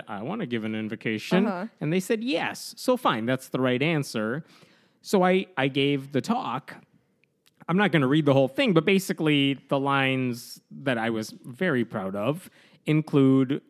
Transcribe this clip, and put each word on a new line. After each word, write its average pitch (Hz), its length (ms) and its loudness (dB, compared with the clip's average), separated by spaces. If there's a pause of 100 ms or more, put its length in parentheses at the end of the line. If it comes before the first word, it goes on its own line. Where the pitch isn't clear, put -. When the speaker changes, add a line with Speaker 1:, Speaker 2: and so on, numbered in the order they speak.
Speaker 1:
"I 101 160 -10
wanna 190 220 -6
give 120 180 -6
an 110 120 -6
invocation." 110 720 -2
Speaker 2:
Uh-huh. 185 180 -6 (160)
Speaker 1:
And 151 100 -2
they 185 80 0
said, 220 240 -4
"Yes." 233 540 -6
So - 180 0
fine, 151 300 0
that's 127 240 -2
the 131 100 -6
right 127 240 2
answer. 143 600 -2 (560)
So 196 220 2
I, 185 240 2 (100)
I 135 100 2
gave 139 460 0
the 131 80 2
talk. 175 540 -4 (920)
I'm 170 100 0
not 202 140 4
gonna 143 160 4
read 147 180 4
the 139 80 6
whole 135 140 6
thing, 262 260 2
but 160 120 4
basically 151 840 2
the 143 120 0
lines 131 840 -2 (100)
that 139 260 -2
I 113 120 -2
was 110 220 -4 (140)
very 131 400 -2
proud 95 300 -8
of 127 340 -4 (360)
include, 135 840 2